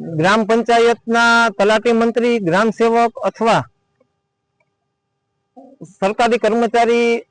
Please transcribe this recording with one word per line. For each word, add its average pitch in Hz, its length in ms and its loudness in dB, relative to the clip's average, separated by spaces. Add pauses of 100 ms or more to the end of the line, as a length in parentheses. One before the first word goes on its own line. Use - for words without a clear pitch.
(160)
ગ્રામ 196 280 0
પંચાયતના 233 1040 2 (100)
તલાટી 214 340 0
મંત્રી, 233 460 0
ગ્રામ 196 320 0
સેવક 233 480 0
અથવા 196 460 -2 (2250)
સરકારી 226 560 -2
કર્મચારી 233 920 0